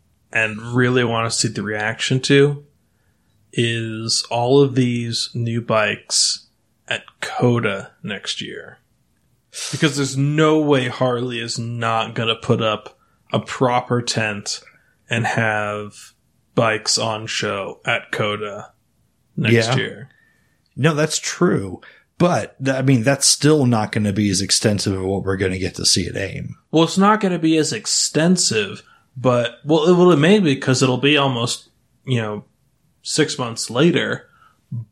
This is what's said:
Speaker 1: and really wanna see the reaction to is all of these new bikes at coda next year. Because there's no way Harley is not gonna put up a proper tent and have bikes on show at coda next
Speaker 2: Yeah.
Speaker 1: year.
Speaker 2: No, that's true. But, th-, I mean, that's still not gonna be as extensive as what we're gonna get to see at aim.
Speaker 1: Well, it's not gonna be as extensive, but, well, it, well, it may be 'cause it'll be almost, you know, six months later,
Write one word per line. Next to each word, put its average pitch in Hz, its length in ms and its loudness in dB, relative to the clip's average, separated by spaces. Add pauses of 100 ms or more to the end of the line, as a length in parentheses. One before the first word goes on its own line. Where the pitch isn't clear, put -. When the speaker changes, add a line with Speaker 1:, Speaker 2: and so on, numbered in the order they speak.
(340)
Speaker 1:
and 110 280 -2 (140)
really 123 300 4
wanna 113 260 -2
see - 160 -2
the 107 160 -6
reaction 107 600 -2
to 143 420 4 (880)
is 113 760 -4
all 120 320 4
of 131 140 2
these 120 580 -2
new 117 280 -4
bikes - 840 -2 (400)
at - 160 -6 (180)
coda - 680 -2 (120)
next - 380 -8
year. - 380 -16 (920)
Because 143 260 0
there's 131 180 -2
no 151 440 2
way 143 280 2
Harley 123 520 -2
is 117 180 -8
not 117 560 -4
gonna 113 220 -2
put 117 260 0
up 107 380 -4 (340)
a 131 60 0
proper 123 640 0
tent 107 580 -6 (480)
and 117 160 -2
have 104 880 -4 (400)
bikes 110 460 0
on 113 260 -4
show 101 580 -6
at - 280 -4
coda 104 600 -6 (640)
next 107 180 2
Speaker 2:
Yeah. 117 220 4
Speaker 1:
year. 107 340 -6 (680)
Speaker 2:
No, 151 180 2
that's 156 240 0
true. 107 640 -2 (380)
But, 151 440 0
th-, 131 140 0
I 135 60 -2
mean, 131 200 4
that's 139 220 2
still 147 400 4
not 113 260 2
gonna 104 220 0
be 104 160 2
as 95 120 0
extensive 104 520 0
as 95 60 -4
what 92 240 -4
we're 95 140 -2
gonna 92 200 -2
get 90 180 -4
to 90 100 -6
see 92 200 2
at 90 100 -10
aim. 95 400 -8 (140)
Speaker 1:
Well, 160 140 4
it's 160 160 0
not 208 200 4
gonna 180 200 -2
be 160 180 2
as 151 160 0
extensive, 113 1120 0 (340)
but, 120 480 0
well, 151 220 2
it, 180 80 6
well, 180 160 8
it 156 80 6
may 185 200 6
be 147 180 2
'cause 131 260 2
it'll 127 140 2
be 143 200 2
almost, 127 520 -2 (360)
you 123 160 -2
know, 107 240 -8 (560)
six - 380 -2
months 117 320 -8
later, 120 560 0 (640)